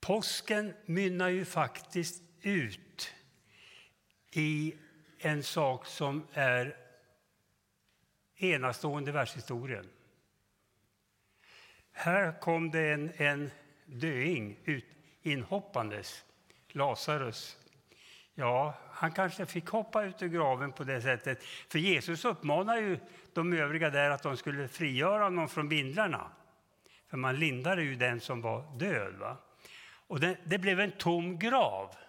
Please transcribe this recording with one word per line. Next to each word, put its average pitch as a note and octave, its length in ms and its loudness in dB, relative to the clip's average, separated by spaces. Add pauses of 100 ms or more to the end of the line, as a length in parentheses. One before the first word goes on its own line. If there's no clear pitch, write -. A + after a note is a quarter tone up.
påsken G#3 720 0 (120)
mynnar F3+ 420 2
ju F#3 160 2
faktiskt - 760 -2 (200)
ut - 720 -2 (1160)
i D#3 440 0 (440)
en D3+ 240 0
sak C3+ 440 0
som D3 460 -2
är C3 440 2 (1600)
enastående C#3+ 760 0
i - 20 -4
världshistorien. A#2+ 760 -4 (2000)
Här E3+ 480 2
kom E3+ 300 2
det D#3 220 4
en, D3+ 240 -2
en C#3+ 340 2 (360)
döing B2+ 800 -2
ut, C#3 200 -2 (380)
inhoppandes, B2 1000 -4 (440)
Lazarus. C#3 880 -2 (760)
Ja, C3+ 400 2 (160)
han E3 220 0
kanske F3+ 340 0
fick E3+ 200 -6
hoppa A3 380 0
ut F#3 180 -8
ur F3+ 60 -2
graven C#3+ 440 0
på C#3+ 120 -8
det C3 180 -2
sättet. B2+ 420 0
För - 340 -4
Jesus E3+ 460 0
uppmanar G3 520 2
ju G3+ 220 0 (340)
de E3+ 200 2
övriga D#3 380 2
där C#3+ 200 6
att C#3+ 120 0
de C3+ 140 0
skulle C#3 320 -4
frigöra D#3+ 560 2
honom F3 240 2
från D3 200 -2
bindlarna. D3+ 640 0 (760)
För - 80 -8
man C3 200 2
lindade D#3 460 2
ju C#3 140 -2
den A#2+ 240 2
som A#2+ 220 -4
var A#2+ 360 -4
död, A#2+ 360 -2
va? G#2 220 -6 (720)
Och D3+ 100 -2
det, F3 240 2
det F3+ 140 0
blev F#3 220 2
en G3+ 120 2
tom E3+ 460 0
grav. D#3 560 2 (140)